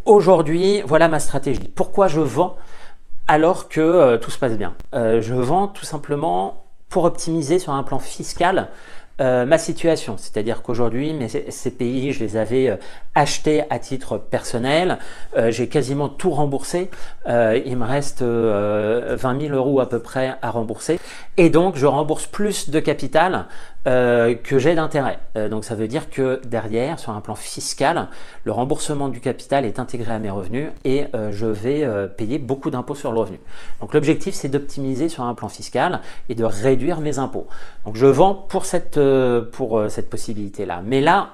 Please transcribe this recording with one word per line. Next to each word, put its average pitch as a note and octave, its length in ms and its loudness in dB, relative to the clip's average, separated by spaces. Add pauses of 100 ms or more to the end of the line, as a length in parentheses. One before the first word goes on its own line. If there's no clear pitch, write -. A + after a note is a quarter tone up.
aujourd'hui, F#3 840 6
voilà D#3+ 220 6
ma D#3 120 2
stratégie. C#3 540 0
Pourquoi F#3+ 320 4
je D3+ 140 2
vends D#3 360 0 (720)
alors D#3+ 400 4
que, - 120 0
euh, D#3 380 6
tout - 120 -4
se - 80 -2
passe A#2 180 2
bien ? G#2+ 180 0 (200)
Euh, A2+ 260 2
je A2 140 -2
vends D#3 340 2
tout - 160 -10
simplement E3 800 -4 (240)
pour E3+ 160 2
optimiser E3 540 0
sur D#3+ 140 -4
un C#3 100 -2
plan C3+ 160 0
fiscal, D#3+ 680 0 (520)
euh, B2+ 240 2
ma D3+ 140 4
situation. D#3+ 580 -2
C'est-à-dire A2 460 -2
qu'aujourd'hui, A#2+ 500 0
mes D3 120 -4
S B2 300 -6
C - 160 -6
P B2 160 -4
I, C3 260 -2
je - 80 -2
les G#2+ 160 -2
avais, A#2 340 2
euh, G2 60 0 (380)
achetés D3+ 560 2
à B2 80 -2
titre B2 400 -4
personnel. C3+ 800 0 (380)
Euh, A#2 140 4
j'ai A#2 180 -2
quasiment C#3 400 0
tout - 220 -2
remboursé. D3 600 0 (380)
Euh, A#2 360 4
il B2+ 120 -4
me A#2+ 80 2
reste, C#3 380 0
euh, A2 960 0
vingt B2+ 160 0
mille D3 180 -4
euros C3+ 280 2
à A#2+ 80 0
peu A#2 120 -2
près C3 420 -4
à A#2+ 80 -4
rembourser. A#2 480 -2 (380)
Et E3+ 140 8
donc, E3+ 260 4
je C3+ 100 4
rembourse D3 400 2
plus - 440 -2
de D3+ 80 2
capital, D3 680 2 (400)
euh, B2 480 4
que C3+ 240 0
j'ai D3 160 4
d'intérêt. C#3+ 440 0 (180)
Euh, G#2+ 120 0
donc, G#2+ 160 -4
ça A2+ 100 -6
veut A2 140 -2
dire D3 220 -6
que C3 360 -2
derrière, A#2 520 -2
sur - 140 -6
un G#2+ 80 -8
plan A2 140 -8
fiscal, C3+ 760 -2 (360)
le A2 80 -2
remboursement C#3+ 560 -2
du B2 120 -6
capital C3+ 440 -2
est G2+ 140 -4
intégré A#2 340 -4
à A2+ 60 -4
mes G#2 120 -6
revenus A#2 400 -4 (140)
et, C3+ 300 2
euh, G#2+ 180 -4
je G#2 140 -2
vais, A#2 380 0
euh, G2+ 220 -2
payer A2 320 -4
beaucoup C3+ 320 -4
d'impôts C3 240 -4
sur C#3 180 -6
le A2+ 80 2
revenu. F#2 200 -4 (400)
Donc, A2+ 140 -2
l'objectif, D3+ 400 2
c'est - 140 -4
d'optimiser C#3+ 600 -2
sur C#3 160 -6
un A#2+ 100 -4
plan G#2+ 140 -8
fiscal B2+ 520 -4 (280)
et B2+ 60 -4
de A2+ 100 -2
réduire C3 560 2
mes D3 180 -2
impôts. B2 280 -4 (400)
Donc, G#2+ 100 -6
je B2 100 6
vends D#3+ 280 6
pour F#3+ 320 -4
cette, - 320 0
euh, C3 420 4
pour, A2+ 380 -2
euh, G#2+ 100 0
cette - 220 -2
possibilité-là. G2+ 720 -6
Mais B2+ 160 2
là, F3 320 2